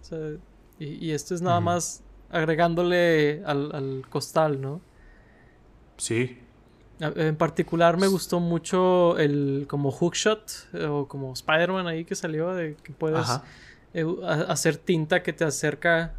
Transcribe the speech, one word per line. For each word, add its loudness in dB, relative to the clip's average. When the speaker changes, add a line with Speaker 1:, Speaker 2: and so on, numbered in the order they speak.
Speaker 1:
O -20
sea, -12
y, -10
y -2
esto -4
es -4
nada 2
Speaker 2:
Ujú. 0
Speaker 1:
más -2
agregándole 2
al, -2
al -6
costal, 0
¿no? -8
Speaker 2:
Sí. -2
Speaker 1:
A-, -4
en 0
particular 2
me 2
Speaker 2:
S- 4
Speaker 1:
gustó -2
mucho 2
el 2
como -2
hookshot, -2
eh, -4
o -2
como -10
Spider-Man 0
ahí -4
que -8
salió, -4
de -6
que -18
puedes, 0
Speaker 2:
Ajá. 0
Speaker 1:
eh, -2
u-, -4
a-, 0
hacer 0
tinta 0
que -4
te -4
acerca 0